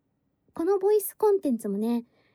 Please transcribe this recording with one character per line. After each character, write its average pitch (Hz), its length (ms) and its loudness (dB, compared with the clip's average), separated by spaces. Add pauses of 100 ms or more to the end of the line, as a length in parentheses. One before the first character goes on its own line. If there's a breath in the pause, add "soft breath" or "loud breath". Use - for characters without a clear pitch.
(540)
こ 330 100 -4
の 392 140 2
ボ 392 140 2
イ 415 100 2
ス - 120 -12
コ 427 160 2
ン 392 100 2
テ 285 100 -2
ン 226 80 0
ツ 220 100 -8
も 196 80 -2
ね、 233 280 -2 (300 soft breath)